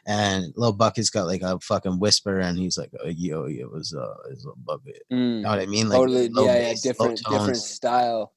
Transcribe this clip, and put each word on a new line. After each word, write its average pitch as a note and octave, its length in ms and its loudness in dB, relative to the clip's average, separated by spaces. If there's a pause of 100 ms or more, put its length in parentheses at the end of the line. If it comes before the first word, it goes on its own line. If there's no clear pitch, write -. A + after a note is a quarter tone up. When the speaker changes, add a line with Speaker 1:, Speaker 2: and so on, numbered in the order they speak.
Speaker 1:
and G2 500 0
Lil A#2 160 2
Bucket's G#2+ 360 2
got, G2 200 0
like, F2+ 140 -2
a F#2 180 -2
fucking F#2 400 -2
whisper, G2+ 400 2
and F2+ 180 -2
he's F2+ 180 -2
like, - 140 -8 (140)
"Oh, C#2+ 40 -6
yo, D#2+ 380 -4
yo, B1+ 300 -8
it's, D#2 180 -10
uh, A#1+ 200 -10 (160)
it's B1 140 -14
Lil - 120 -16
Bucket." - 460 -12 (100)
Speaker 2:
Mm. B2 240 0
Speaker 1:
You G#2+ 60 -4
know G#2 80 -2
what G2+ 100 2
I F#2+ 60 -4
mean? G#2+ 220 0
Like, A#2 120 6
Speaker 2:
Totally, B2+ 300 4
Speaker 1:
low A#2 160 4
Speaker 2:
yeah, B2 120 6
yeah, A#2+ 140 0
Speaker 1:
bass, A2+ 140 -4
low B2+ 60 2
Speaker 2:
different, A#2 260 0 (120)
different G#2 160 2
Speaker 1:
tones. A#2 240 -2
Speaker 2:
style. A#2+ 680 0